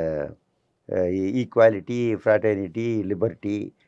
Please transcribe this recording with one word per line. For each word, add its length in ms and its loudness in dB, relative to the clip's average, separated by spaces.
அ, 200 0
ஈ-, 340 -2
ஈக்வாலிட்டி, 800 2
ஃப்ராட்டர்னிட்டி, 800 0
லிபர்ட்டி, 680 -4